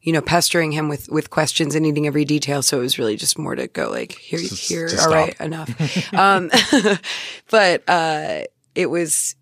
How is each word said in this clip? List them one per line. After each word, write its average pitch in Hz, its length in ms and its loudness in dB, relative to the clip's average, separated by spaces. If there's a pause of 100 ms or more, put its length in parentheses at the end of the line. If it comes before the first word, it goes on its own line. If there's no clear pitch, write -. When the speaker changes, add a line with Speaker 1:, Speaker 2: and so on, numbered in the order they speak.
Speaker 1:
you 165 100 -2
know, 156 80 2
pestering 165 520 2
him 156 180 -2
with, 147 180 -8
with 156 220 -4
questions 151 440 0
and 156 100 2
needing 151 220 2
every 147 200 0
detail. 143 360 0
So - 140 0
it 123 60 0
was 123 160 -2
really 110 180 0
just - 220 -2
more - 160 -6
to 64 120 -6
go 60 240 -4
like, 58 220 -6
"Here, - 260 -8
Speaker 2:
Just, 185 300 -8
Speaker 1:
here, 165 200 -4
Speaker 2:
just 165 200 0
Speaker 1:
all 160 40 4
right, 160 220 2
Speaker 2:
stop. - 120 -10
Speaker 1:
enough." 156 680 -4
<laughs> - 0 -
Um, 190 380 4 (200)
<laughs> 208 280 4 (520)
but, 190 380 4
uh, 160 540 0 (320)
it 180 160 0
was 165 500 -2